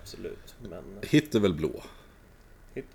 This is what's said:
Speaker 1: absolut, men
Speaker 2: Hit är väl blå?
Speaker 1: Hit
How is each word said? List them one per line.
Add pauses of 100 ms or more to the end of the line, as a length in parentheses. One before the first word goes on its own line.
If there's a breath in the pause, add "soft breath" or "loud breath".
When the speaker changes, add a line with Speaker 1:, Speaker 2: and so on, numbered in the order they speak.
Speaker 1:
absolut, (140)
men (200)
Speaker 2:
Hit
är
väl
blå? (920 loud breath)
Speaker 1:
Hit